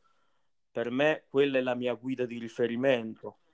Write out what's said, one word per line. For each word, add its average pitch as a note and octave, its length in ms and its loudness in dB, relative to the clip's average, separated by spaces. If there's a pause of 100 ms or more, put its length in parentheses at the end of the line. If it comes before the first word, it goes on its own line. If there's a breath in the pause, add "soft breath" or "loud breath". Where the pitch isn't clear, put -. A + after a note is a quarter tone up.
(720)
per A#2 200 -4
me D3 380 0
quella C#3 300 4
è B2+ 40 2
la B2+ 120 0
mia B2 200 -2
guida B2 320 -4
di A#2 120 -8
riferimento, A#2 1000 -2 (160)